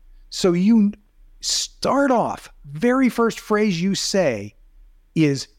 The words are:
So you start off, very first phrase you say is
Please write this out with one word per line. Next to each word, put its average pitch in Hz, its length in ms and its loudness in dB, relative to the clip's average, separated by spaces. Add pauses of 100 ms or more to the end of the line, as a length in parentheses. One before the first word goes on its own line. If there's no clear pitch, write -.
(300)
So 185 220 0
you 202 400 4 (480)
start - 680 -2
off, 180 400 -2 (140)
very 240 440 0
first 233 300 0
phrase 208 420 0
you 190 140 0
say 120 600 -2 (600)
is 147 340 0 (100)